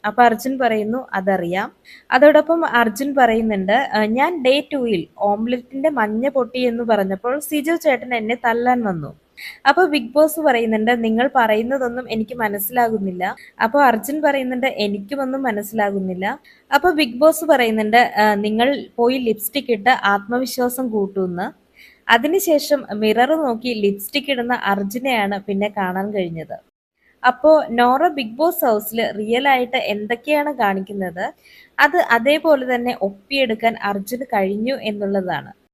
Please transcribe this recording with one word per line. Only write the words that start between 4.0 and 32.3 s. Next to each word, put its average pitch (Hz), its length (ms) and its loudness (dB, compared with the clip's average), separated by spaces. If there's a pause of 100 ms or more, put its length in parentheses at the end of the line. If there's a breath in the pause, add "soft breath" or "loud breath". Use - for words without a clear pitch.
ഞാൻ 269 200 2 (120)
ഡേ 254 160 4
ടൂയിൽ 240 480 -2 (100)
ഓംലെറ്റിന്റെ 240 720 -2
മഞ്ഞ 226 400 -2
പൊട്ടി 254 320 -2
എന്ന് 240 220 -2
പറഞ്ഞപ്പോൾ 214 560 0
സിജു 302 360 -2
ചേട്ടൻ 254 400 0
എന്നെ 226 200 -2
തല്ലാൻ 240 480 0
വന്നു." 175 280 -4 (560 loud breath)
അപ്പൊ 285 180 4
ബിഗ് 285 280 -2
ബോസ് 311 260 2
പറയുന്നുണ്ട്, 233 640 2
"നിങ്ങൾ 226 320 2
പറയുന്നതൊന്നും 240 760 0
എനിക്ക് 220 240 -4
മനസ്സിലാകുന്നില്ല." 208 880 -2 (400 loud breath)
അപ്പൊ 226 200 0
അർജുൻ 240 380 0
പറയുന്നുണ്ട്, 262 460 0 (100)
"എനിക്കുമൊന്നും 254 680 -4
മനസ്സിലാകുന്നില്ല." 202 840 -2 (460 soft breath)
അപ്പൊ 330 200 2
ബിഗ് 285 280 -2
ബോസ് 320 260 4
പറയുന്നുണ്ട്, 226 560 2 (160)
"ഏഹ്, 208 260 2
നിങ്ങൾ 220 260 0 (260)
പോയി 240 220 2
ലിപ്സ്റ്റിക് 247 540 -4
ഇട്ട് 220 220 2 (100)
ആത്മവിശ്വാസം 247 840 -2
കൂട്ടൂന്ന്." 196 580 -4 (600 soft breath)
അതിനുശേഷം 294 840 2
മിറർ 214 440 2
നോക്കി 247 360 -2
ലിപ്സ്റ്റിക് 208 580 -2
ഇടുന്ന 240 320 -2
അർജുനെയാണ് 202 760 -2
പിന്നെ 202 300 -2
കാണാൻ 190 440 -4
കഴിഞ്ഞത്. 165 420 -6 (680)
അപ്പോ 254 280 4 (180)
നോറ 247 380 4
ബിഗ് 262 280 -4
ബോസ് 320 300 0
ഹൗസിൽ 220 340 0 (120)
റിയൽ 220 360 -2
ആയിട്ട് 254 320 2 (120)
എന്തൊക്കെയാണ് 240 640 -2
കാണിക്കുന്നത്, 196 720 -4 (520 soft breath)
അത് 294 200 4 (140)
അതേപോലെ 262 640 2